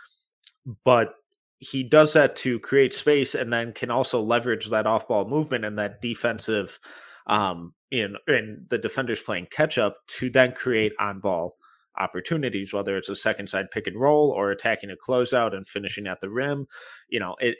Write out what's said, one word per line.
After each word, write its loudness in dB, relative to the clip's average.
but 4
he -8
does 6
that 6
to -2
create 4
space 2
and -2
then -2
can -8
also 0
leverage 0
that 2
off-ball 2
movement -2
and -6
that -4
defensive, -2
um, 0
in, -4
in -2
the 0
defenders -4
playing -6
catch-up 0
to -6
then 6
create 0
on-ball -2
opportunities, -4
whether -2
it's -6
a -6
second -2
side -6
pick -6
and -8
roll 4
or 0
attacking -2
a -12
closeout 0
and -8
finishing -8
at -6
the -8
rim. -4
You -4
know, -8
it, 0